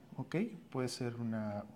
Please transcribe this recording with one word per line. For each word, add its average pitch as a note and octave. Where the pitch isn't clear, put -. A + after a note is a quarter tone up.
¿ok? -
Puede B2+
ser A#2+
una, A2